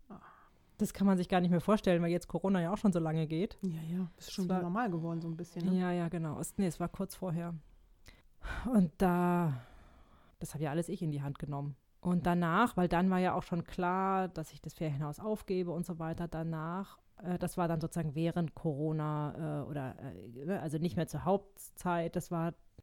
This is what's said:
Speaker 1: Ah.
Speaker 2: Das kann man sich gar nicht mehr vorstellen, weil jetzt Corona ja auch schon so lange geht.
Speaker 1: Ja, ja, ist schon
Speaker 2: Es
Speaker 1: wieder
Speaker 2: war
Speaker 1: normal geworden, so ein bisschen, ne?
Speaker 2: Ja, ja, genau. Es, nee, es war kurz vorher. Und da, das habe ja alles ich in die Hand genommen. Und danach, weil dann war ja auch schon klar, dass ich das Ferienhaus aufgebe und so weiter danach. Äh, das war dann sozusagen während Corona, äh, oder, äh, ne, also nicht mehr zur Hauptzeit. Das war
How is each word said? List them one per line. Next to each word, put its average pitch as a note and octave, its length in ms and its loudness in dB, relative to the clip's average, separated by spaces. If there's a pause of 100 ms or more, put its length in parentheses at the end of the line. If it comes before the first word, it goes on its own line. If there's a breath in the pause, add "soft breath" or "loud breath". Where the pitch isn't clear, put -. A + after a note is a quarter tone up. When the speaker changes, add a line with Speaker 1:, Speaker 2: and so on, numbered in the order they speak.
Speaker 1:
Ah. G3 100 -16 (600 loud breath)
Speaker 2:
Das - 160 0
kann G3 100 2
man G3 140 6
sich F3+ 100 -2
gar F3+ 120 4
nicht F3 100 4
mehr E3+ 100 6
vorstellen, G3 400 4
weil E3+ 80 2
jetzt F3 180 0
Corona F#3+ 320 2
ja E3+ 140 2
auch G#3 40 0
schon G3+ 140 6
so F3 80 0
lange D#3+ 280 2
geht. D#3+ 340 -2
Speaker 1:
Ja, E3 220 -4
ja, E3+ 340 -4
ist - 140 -16
schon F#3+ 140 -2
Speaker 2:
Es - 40 -2
Speaker 1:
wieder F#3+ 60 2
Speaker 2:
war F3+ 80 0
Speaker 1:
normal G3+ 260 0
geworden, E3 320 -2
so E3 60 -6
ein D#3+ 100 -6
bisschen, E3+ 300 -6
ne? F#3 120 4
Speaker 2:
Ja, F3+ 120 2
ja, E3+ 180 0
genau. D#3+ 300 -2
Es, - 180 -6
nee, G3 80 4
es E3 140 -2
war E3+ 100 0
kurz - 260 -6
vorher. E3+ 380 -4 (1120 loud breath)
Und G#3 320 4
da, F3 560 4 (880 loud breath)
das - 160 -8
habe C#3+ 80 -4
ja D3 80 0
alles E3+ 180 0
ich F3 140 -4
in D#3 80 0
die C#3+ 100 -2
Hand C#3+ 160 -4
genommen. C#3+ 380 -6 (260)
Und F3 240 2
danach, F3 500 4
weil F3 140 4
dann F3+ 220 4
war F#3 80 4
ja F3+ 160 4
auch F3 80 0
schon E3+ 200 -4
klar, F#3+ 640 0
dass D#3+ 240 -10
ich C#3+ 100 -18
das - 120 -10
Ferienhaus D3 460 -4
aufgebe F#3+ 520 -2
und E3 140 -2
so D#3+ 140 -6
weiter E3 280 -4
danach. E3 720 -4 (240)
Äh, F3 160 -2
das E3+ 200 -2
war F3 100 2
dann E3 120 2
sozusagen D#3 360 -2
während E3 400 0
Corona, D3+ 1080 -2
äh, - 80 -8
oder, C3 300 -6
äh, A#2+ 460 -12
ne, F#3 160 -2
also D#3 180 -4
nicht E3+ 180 -2
mehr D#3+ 100 0
zur C#3 180 -6
Hauptzeit. F3 880 -2
Das F3 160 -4
war E3 240 -2 (280)